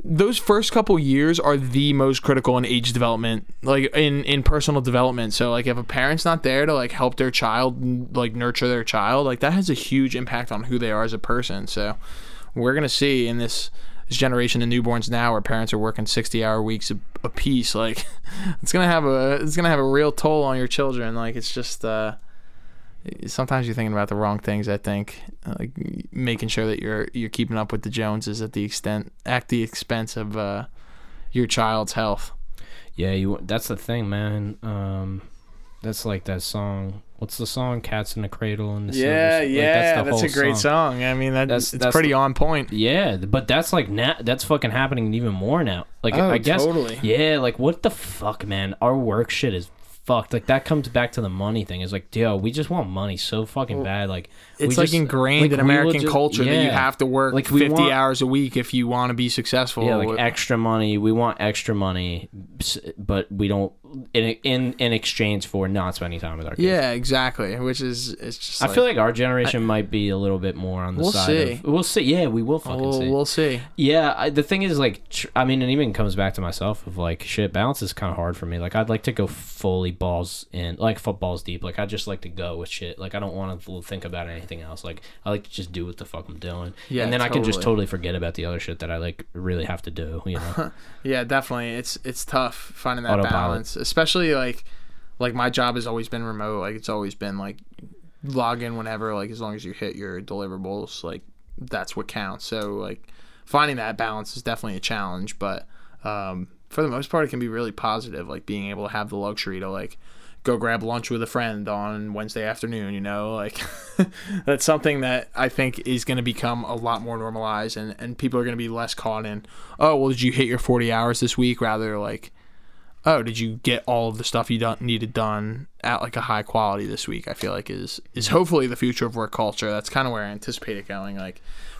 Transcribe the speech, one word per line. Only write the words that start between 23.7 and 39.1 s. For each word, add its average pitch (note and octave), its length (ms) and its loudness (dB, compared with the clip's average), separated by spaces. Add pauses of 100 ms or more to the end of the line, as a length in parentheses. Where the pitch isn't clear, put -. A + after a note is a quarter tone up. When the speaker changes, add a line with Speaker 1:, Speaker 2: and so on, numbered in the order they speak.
Speaker 1:
thinking A2+ 180 0
about G#2 160 2
the G#2 60 -2
wrong G#2 240 0
things, G#2 300 -2
I G2+ 80 0
think. G2+ 440 -4 (380)
Like, A#2+ 120 -6 (420)
making A#2 360 -2
sure A2 180 0
that A2 140 0
you're, G#2+ 320 -2
you're A2+ 160 -4
keeping A2+ 280 -2
up G#2+ 140 -2
with A2 100 -2
the - 80 -4
Joneses G#2+ 520 -2
at A2 120 -6
the G#2 100 -2
extent, G#2+ 480 -4 (140)
at B2 240 -2
the A#2+ 140 2
expense A2 520 -4
of, G#2+ 220 -6
uh, G2+ 280 -2 (640)
your B2 160 2
child's A2 460 0
health. G#2+ 380 0 (640)
Speaker 2:
Yeah, F#2 160 0
you, F#2+ 300 0
that's G#2 260 -4
the A2+ 80 -4
thing, A#2 320 -4
man. G#2 560 -2
Um, G2 600 -4 (580)
that's A2 240 -6
like G2+ 200 -4
that F#2 180 -4
song. G2+ 580 -4 (160)
What's - 200 -8
the A#2 100 -4
song? B2+ 340 -2
Cats G#2+ 340 -4
in A2+ 60 -4
the G2+ 80 -4
Cradle G#2 480 -4
and G#2 100 -4
the A#2 60 -4
Silver C3 200 2